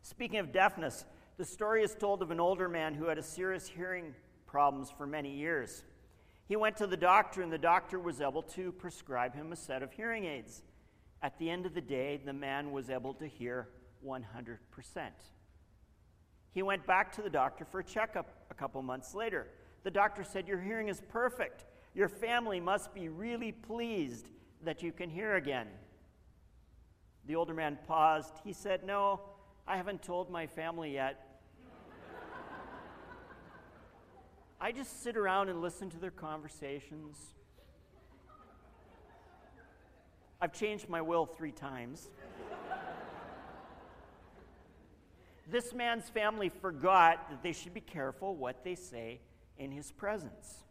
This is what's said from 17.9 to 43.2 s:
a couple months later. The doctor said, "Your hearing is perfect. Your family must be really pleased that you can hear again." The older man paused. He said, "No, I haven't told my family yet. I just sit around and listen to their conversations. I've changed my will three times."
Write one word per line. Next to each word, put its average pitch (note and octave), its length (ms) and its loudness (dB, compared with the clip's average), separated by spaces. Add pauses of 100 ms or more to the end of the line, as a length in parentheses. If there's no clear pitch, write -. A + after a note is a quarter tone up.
a - 60 -12
couple C3+ 260 -4
months C3 320 -6
later. F#3+ 340 -2 (360)
The F#3+ 80 -2
doctor G3+ 320 4
said, F#3 240 -4
"Your F#3+ 120 0
hearing G#3+ 280 -2
is G3+ 200 -2
perfect. A#3+ 580 0 (280)
Your G3+ 160 4
family A3+ 500 2
must F#3+ 360 0
be E3+ 140 -6
really A3 420 -4
pleased G#3 760 -2 (340)
that D#3+ 180 -2
you E3+ 100 -2
can F3 180 -6
hear G3+ 260 2
again." C3 320 2 (1600)
The D3 100 -2
older E3 180 2
man D3+ 320 0
paused. D#3 580 6
He G#3 100 -8
said, F#3+ 300 -2
"No, G3 380 4 (460)
I F#3+ 100 0
haven't F#3 240 -4
told F3+ 300 -2
my E3 160 -2
family D#3+ 460 -4
yet. C3+ 320 -2 (3250)
I A3 120 0
just B3+ 300 -8
sit A#3 120 -2
around G3 320 6
and E3+ 140 -2
listen F3 300 -4
to E3 60 -12
their F3 140 -6
conversations. D3+ 1080 -8 (3250)
I've E3+ 100 2
changed G#3+ 380 -2
my E3 120 0
will E3 240 4
three D#3+ 260 -6
times." C3+ 580 -10 (3500)